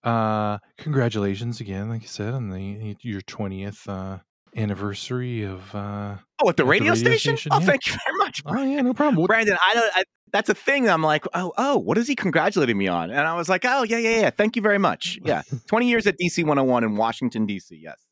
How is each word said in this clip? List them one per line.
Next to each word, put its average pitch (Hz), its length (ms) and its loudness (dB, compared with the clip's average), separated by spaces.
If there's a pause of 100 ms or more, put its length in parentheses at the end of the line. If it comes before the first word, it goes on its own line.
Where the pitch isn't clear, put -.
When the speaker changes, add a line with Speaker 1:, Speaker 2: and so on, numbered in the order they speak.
Speaker 1:
Uh, 107 560 0 (180)
congratulations 113 840 -2
again, 101 280 -6
like 113 140 -6
you - 60 -18
said, 107 260 -6
on 117 160 -6
the, 101 500 -8
your 98 220 -8
twentieth, 98 680 -8
uh, 95 300 -8 (360)
anniversary 107 880 -4
of, 95 320 -10
uh, 101 420 -8 (260)
Speaker 2:
Oh, 240 60 4
at - 0 -
the - 20 4
Speaker 1:
at - 60 -2
the 151 100 4
Speaker 2:
radio 160 260 4
Speaker 1:
radio - 20 4
Speaker 2:
station? 233 420 2
Speaker 1:
station, - 180 -2
Speaker 2:
Oh, - 60 4
Speaker 1:
yeah. 175 60 2
Speaker 2:
thank 269 200 2
you - 60 -2
very 311 260 -6
much, 381 260 -2
Speaker 1:
Oh, - 60 -10
Speaker 2:
Brandon. 269 220 0
Speaker 1:
yeah, 285 100 0
no 254 100 2
problem. 285 240 2
What 165 120 4
Speaker 2:
Brandon, 214 280 4 (100)
I 208 80 4
don't, 220 220 2
I, 190 80 2 (260)
that's 214 200 0
a 202 40 4
thing 269 300 0
that 208 80 6
I'm 160 100 4
like, 151 300 2
"Oh, 175 240 -4
oh, 269 220 2
what - 180 0
is 233 100 0
he 285 80 0
congratulating 160 600 2
me 98 100 2
on?" 87 240 0
And 135 100 -2
I 160 140 2
was 170 140 -4
like, 185 160 0
"Oh, 254 180 2
yeah, 226 140 -2
yeah, 226 240 2
yeah. 175 100 4
Thank 214 260 0
you 220 60 -2
very 202 160 4
much." 165 460 0
Yeah. 80 160 0 (140)
Speaker 1:
<laughs> - 140 -10
Speaker 2:
Twenty 240 200 2
years 233 180 2
at 202 120 0
D 180 100 0
C 170 160 -2
one 147 140 2
oh 135 60 2
one 123 200 2
in 107 120 0
Washington, 113 500 -2
D 101 120 -4
C. 87 180 -16
Yes. 78 360 -18